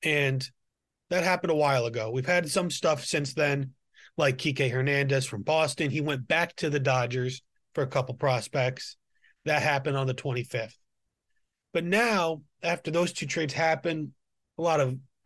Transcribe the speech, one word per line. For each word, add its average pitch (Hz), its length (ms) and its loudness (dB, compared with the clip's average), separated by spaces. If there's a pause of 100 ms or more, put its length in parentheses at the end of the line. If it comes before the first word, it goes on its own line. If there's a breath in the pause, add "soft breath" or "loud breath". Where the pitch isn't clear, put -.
And 139 440 0 (640)
that 175 140 0
happened 180 280 2
a 156 40 2
while 139 300 4
ago. 113 260 -4
We've 131 140 -2
had 175 240 2
some 180 200 0
stuff 151 360 0
since 143 280 -2
then, 143 400 0 (440 loud breath)
like 135 200 4
Kike 135 340 0
Hernandez 135 540 2
from 104 160 -8
Boston. 156 480 0
He 151 120 -2
went 139 260 -4
back 170 300 2
to 160 120 -2
the 143 100 0
Dodgers 127 640 0 (320)
for 151 100 0
a 127 40 0
couple 131 260 -2
prospects. 127 840 -2 (480 soft breath)
That 151 180 2
happened 139 340 0
on 135 100 0
the 127 60 -2
twenty-fifth. 123 640 -6 (920)
But 170 140 -2
now, 180 580 2 (180)
after 170 300 -2
those 175 220 2
two - 120 -6
trades 151 280 -2
happen, 160 600 0 (460)
a - 20 -6
lot 160 180 2
of 131 160 0 (300)